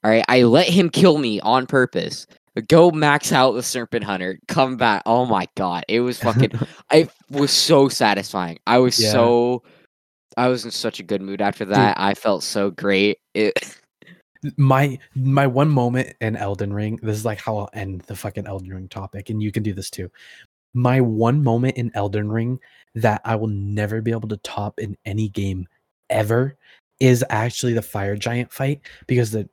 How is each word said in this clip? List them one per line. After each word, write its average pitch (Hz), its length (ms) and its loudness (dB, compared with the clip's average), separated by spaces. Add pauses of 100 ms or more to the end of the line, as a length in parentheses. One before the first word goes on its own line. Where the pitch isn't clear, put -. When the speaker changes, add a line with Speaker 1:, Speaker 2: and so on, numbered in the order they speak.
Speaker 1:
All 107 80 0
right? 113 200 2
I 127 140 6
let 135 220 6
him 185 220 4
kill 156 300 4
me 110 220 -2
on 127 260 0
purpose. - 600 -2 (420)
Go 165 220 8
max 151 420 0
out 131 200 4
the 120 100 -4
Serpent 117 420 -6
Hunter. 92 340 -4 (100)
Come 131 300 0
back. 110 280 0
Oh 123 200 2
my 98 200 -2 (100)
god. 87 320 -4
It 113 120 0
was 123 180 -4
fucking 117 340 2 (200)
Speaker 2:
<laughs> - 200 -8
Speaker 1:
it 160 180 4 (200)
was 143 200 0
so 139 380 4
satisfying. 98 800 -2
I 120 120 4
was 127 200 2
Speaker 2:
Yeah. 110 140 0
Speaker 1:
so, 120 500 2 (760)
I 123 100 2
was 120 160 -2
in 117 60 -10
such - 300 -6
a - 20 -14
good 95 200 -4
mood 98 200 -10
after 101 220 -2
Speaker 2:
Dude. 98 100 -4
Speaker 1:
that. 101 260 2
I 98 140 0
felt 98 280 -2
so 101 280 -2
great. 98 480 0 (160)
It 104 200 0
<laughs> - 1040 -12
Speaker 2:
My, 135 420 2 (180)
my 135 320 2
one 139 220 2
moment 127 500 0
in 110 160 -2
Elden 101 360 -4
Ring, 107 300 -4
this 107 140 -4
is, 107 80 -8
like, 107 160 -4
how 110 160 -4
I'll 101 160 -6
end 98 300 -10
the - 120 -14
fucking 98 320 -10
Elden 95 220 -12
Ring 95 180 -14
topic, 98 420 -14
and 107 140 -4
you 104 80 -2
can 107 140 -4
do 104 100 -2
this 98 160 -10
too. 90 180 -12 (640)
My 123 280 2
one 117 420 2
moment 123 340 0
in 117 180 -4
Elden 104 360 -2
Ring 117 300 -4 (340)
that 110 300 0
I 117 100 -2
will 110 140 -2
never 104 520 -4
be 113 120 -2
able 113 160 -6
to 107 80 -6
top - 420 -8
in 98 260 -10
any 104 260 -4
game 95 360 -4 (440)
ever 117 460 0 (440)
is 127 280 6
actually 117 440 -2
the 113 100 -2
fire 101 340 -6
giant 120 360 -6
fight, 139 300 -4 (260)
because 120 240 0
the 107 200 -4